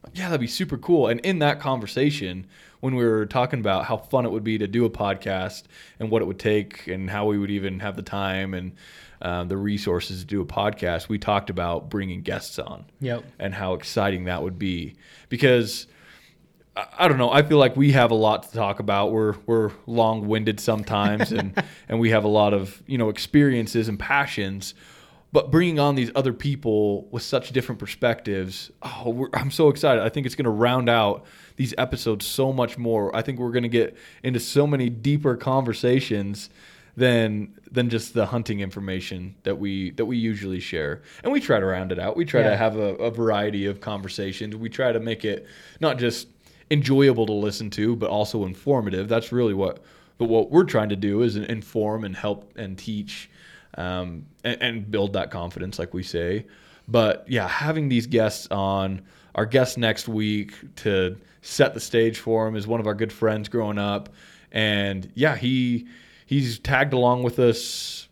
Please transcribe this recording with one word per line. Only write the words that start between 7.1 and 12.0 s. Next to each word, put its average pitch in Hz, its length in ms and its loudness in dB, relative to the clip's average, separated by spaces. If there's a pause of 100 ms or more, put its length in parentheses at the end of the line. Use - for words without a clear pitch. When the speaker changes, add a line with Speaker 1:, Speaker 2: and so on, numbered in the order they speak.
Speaker 1:
how 104 160 -2
we 104 120 0
would 101 120 -2
even 95 300 -4
have 101 160 -6
the 113 60 -8
time 95 520 -4
and, 90 180 -8 (480)
uh, 87 220 -4
the 90 140 -4
resources 98 640 -2
to 82 60 -14
do 101 140 -2
a 87 60 -4
podcast, 98 600 -4
we 107 100 -2
talked 101 320 -2
about 87 400 -4
bringing 95 320 -6